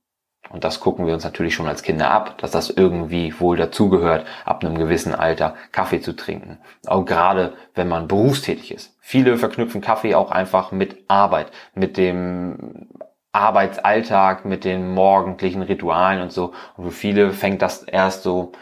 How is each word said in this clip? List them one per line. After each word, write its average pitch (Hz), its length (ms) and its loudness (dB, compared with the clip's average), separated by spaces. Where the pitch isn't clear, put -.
Und 87 140 -14
das - 160 -4
gucken 87 280 -2
wir 80 60 0
uns 82 120 -4
natürlich 82 320 -4
schon 82 100 -4
als 76 160 -6
Kinder 78 300 0
ab, - 260 -2
dass - 140 -8
das - 180 -2
irgendwie 85 720 0
wohl 87 160 2
dazugehört, 85 720 2
ab - 200 -2
einem 80 140 -2
gewissen 80 340 0
Alter 80 420 0
Kaffee - 280 -2
zu - 140 -8
trinken. - 440 -12
Auch 92 180 2
gerade, 87 500 2
wenn 90 140 0
man 82 180 -4
berufstätig - 680 0
ist. - 280 -20
Viele 123 380 4
verknüpfen 113 420 -2
Kaffee 110 340 0
auch - 160 2
einfach 95 400 0
mit 95 380 -4
Arbeit, 90 420 2
mit 95 220 -2
dem 90 920 -4
Arbeitsalltag, 101 1120 2
mit 95 200 -4
den 92 300 -2
morgendlichen 92 680 2
Ritualen 90 600 0
und 90 80 -8
so. 90 220 -4
Und 90 80 -12
für 87 80 -6
viele 101 400 2
fängt 98 280 -2
das - 220 -2
erst 95 400 0
so 90 400 -2